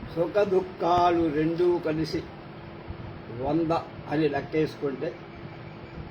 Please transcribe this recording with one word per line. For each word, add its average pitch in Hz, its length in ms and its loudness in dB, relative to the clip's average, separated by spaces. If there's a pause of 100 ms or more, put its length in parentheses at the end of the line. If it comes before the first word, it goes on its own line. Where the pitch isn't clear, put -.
(140)
సుఖ 170 280 2
దుఃఖాలు 175 840 4
రెండూ 165 500 4
కలిసి 156 440 -2 (1200)
వంద 160 360 2 (320)
అని 151 180 4
లెక్కేసుకుంటే, 143 840 0 (1000)